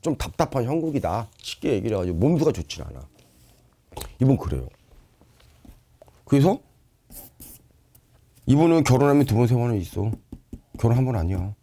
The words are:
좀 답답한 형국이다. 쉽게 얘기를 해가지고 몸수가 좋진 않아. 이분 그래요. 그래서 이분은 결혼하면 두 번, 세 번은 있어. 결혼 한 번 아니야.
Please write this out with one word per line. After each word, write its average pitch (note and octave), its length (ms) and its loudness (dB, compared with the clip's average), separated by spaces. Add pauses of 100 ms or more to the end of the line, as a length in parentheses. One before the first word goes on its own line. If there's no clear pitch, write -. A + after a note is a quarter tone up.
좀 D#3 160 -4
답답한 - 480 -4
형국이다. C3 720 -4
쉽게 - 340 -8
얘기를 G#2+ 240 -2
해가지고 F2+ 220 -4
몸수가 D3+ 340 2
좋진 E2 320 -10
않아. C2+ 240 -16 (1120)
이분 C3 160 4
그래요. C2 320 -6 (1600)
그래서 D#3+ 340 4 (1900)
이분은 D#3 360 6
결혼하면 C#3+ 420 4
두 G#2+ 100 0
번, A#2+ 120 4
세 B2 80 2
번은 A#2+ 220 0
있어. G2 340 -4 (680)
결혼 A#2 180 2
한 C3 80 2
번 B2+ 100 -2
아니야. F#2 480 -4